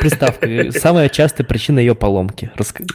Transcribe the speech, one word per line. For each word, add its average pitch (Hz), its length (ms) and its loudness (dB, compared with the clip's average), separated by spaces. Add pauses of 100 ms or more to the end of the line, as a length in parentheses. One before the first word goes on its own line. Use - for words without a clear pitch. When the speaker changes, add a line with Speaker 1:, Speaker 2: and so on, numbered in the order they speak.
Speaker 1:
приставка. 139 480 0
Speaker 2:
<laughs> 113 240 -2
Speaker 1:
Самая 160 360 2
частая - 380 0
причина 127 320 0
ее 120 160 4
поломки. 98 640 -2
Рас-, - 160 -6
как - 220 -14